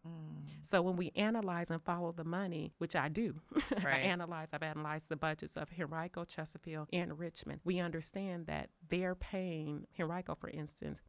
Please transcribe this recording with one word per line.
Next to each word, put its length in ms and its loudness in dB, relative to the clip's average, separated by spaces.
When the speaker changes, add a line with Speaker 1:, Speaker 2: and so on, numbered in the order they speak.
Speaker 1:
Mm. 380 -8
Speaker 2:
So 200 6
when 160 4
we 180 0
analyze 560 2
and 100 0
follow 300 0
the 140 -4
money, 540 0
which 180 0
I 100 4
do, 320 0
<laughs> 220 2
I 80 2
Speaker 1:
Right. 160 6
Speaker 2:
analyze, 500 0
I've 120 -2
analyzed 440 -2
the 80 -2
budgets 400 0
of 140 -2
Henrico, 460 -4
Chesterfield, 640 -6
and 260 0
Richmond. 460 -6
We 160 4
understand 680 -2
that 240 -2
they're 260 4
paying, 720 -2
Henrico, 380 0
for 140 -8
instance, 600 -6